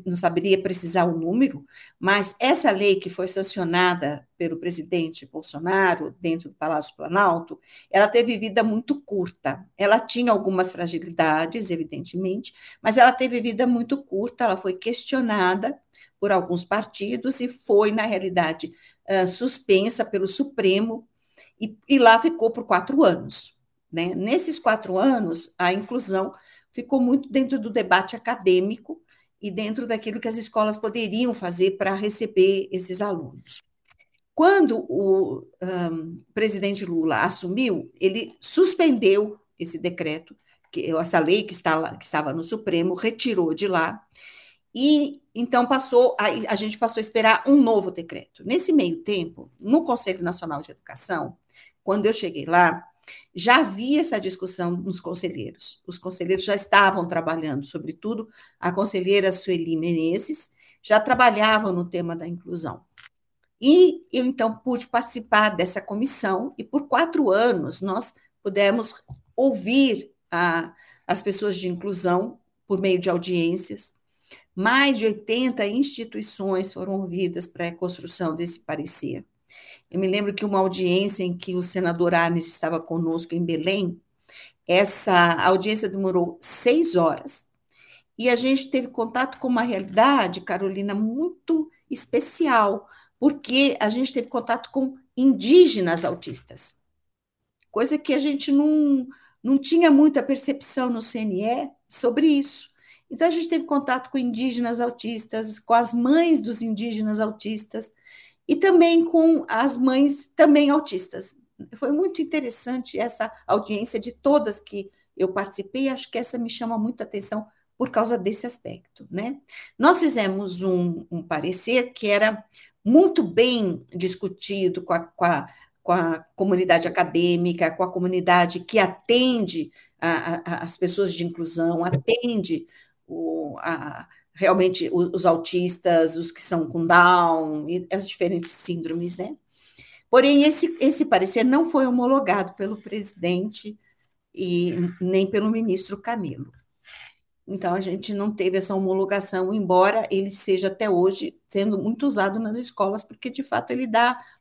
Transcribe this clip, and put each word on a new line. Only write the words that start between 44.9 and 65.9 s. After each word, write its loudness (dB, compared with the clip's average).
então 2
passou, 4
a, 2
a 0
gente -6
passou -2
a -2
esperar 2
um 8
novo 2
decreto. -14
Nesse 0
meio 2
tempo, -6
no 2
Conselho -4
Nacional -6
de -18
Educação, -10
quando 0
eu 4
cheguei -8
lá, 4
já 4
havia 0
essa -2
discussão -6
nos -6
conselheiros. -10
Os -12
conselheiros -4
já -2
estavam 4
trabalhando, -4
sobretudo -10
a -4
conselheira 0
Sueli -2
Menezes, -2
já 4
trabalhava 2
no -2
tema -6
da -12
inclusão. -10
E 6
eu, 0
então, 0
pude -4
participar 0
dessa -2
comissão, -2